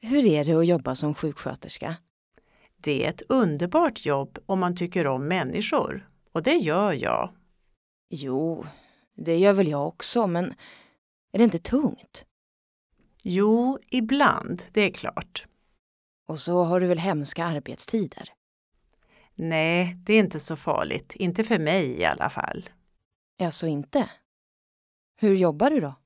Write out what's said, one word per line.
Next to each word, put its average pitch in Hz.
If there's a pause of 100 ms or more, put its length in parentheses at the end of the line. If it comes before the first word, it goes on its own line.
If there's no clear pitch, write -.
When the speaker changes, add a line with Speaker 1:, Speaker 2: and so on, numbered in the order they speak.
Speaker 1:
Hur 254
är 151
det 156
att 165
jobba 165
som 151
sjuksköterska? - (800)
Speaker 2:
Det 143
är -
ett -
underbart 220
jobb 139
om 190
man 180
tycker 175
om 135
människor. 190 (240)
Och 160
det 269
gör 190
jag. 60 (760)
Speaker 1:
Jo, 147 (500)
det 165
gör 196
väl 190
jag 147
också, -
men 175 (760)
är 190
det 226
inte 196
tungt? - (960)
Speaker 2:
Jo, 220 (120)
ibland, 247 (100)
det -
är 196
klart. - (840)
Speaker 1:
Och 156
så 175
har 175
du 180
väl 175
hemska 165
arbetstider? 165 (1080)
Speaker 2:
Nej, 165
det -
är 220
inte 185
så 156
farligt. -
Inte 185
för 220
mig 156
i 87
alla -
fall. - (720)
Speaker 1:
Alltså 170
inte? 156 (1080)
Hur 208
jobbar 185
du 302
då? 143 (100)